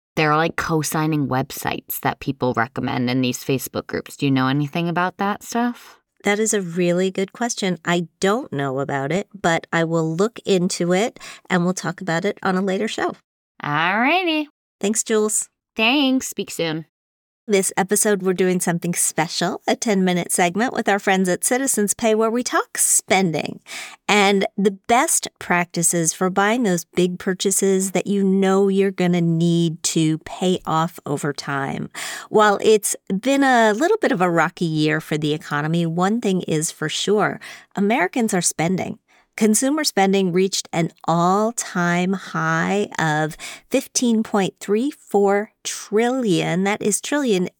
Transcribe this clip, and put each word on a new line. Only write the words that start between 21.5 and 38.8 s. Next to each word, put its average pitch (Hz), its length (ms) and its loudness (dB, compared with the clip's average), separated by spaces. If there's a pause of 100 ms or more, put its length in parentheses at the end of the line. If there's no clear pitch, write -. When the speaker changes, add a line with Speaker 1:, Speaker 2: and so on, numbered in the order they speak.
Speaker 2:
Pay 220 220 2
where 220 120 2
we 240 140 -2
talk 359 340 -2
spending - 840 0 (480)
and 196 360 4 (140)
the 202 140 2
best 247 560 0 (100)
practices 175 760 0
for - 160 0
buying 208 360 2
those 180 200 0
big 180 360 0
purchases 190 720 0
that - 160 -2
you 196 160 2
know 190 420 4
you're 196 240 2
gonna 180 300 0
need 170 640 2
to 156 340 0
pay - 480 -2
off 160 400 -2
over 143 260 -4
time. 139 560 -6 (420)
While 208 320 4
it's 214 340 4 (240)
been 277 240 2
a 233 280 4
little 339 260 2
bit - 120 2
of 214 100 0
a 180 80 4
rocky 170 360 0
year 156 360 0
for 160 160 -4
the 151 160 -2
economy, 156 540 -2
one 185 340 0
thing 190 280 0
is 156 240 -2
for 156 160 -6
sure, 185 500 0 (380)
Americans 220 580 0
are 175 80 0
spending. - 560 -2 (380)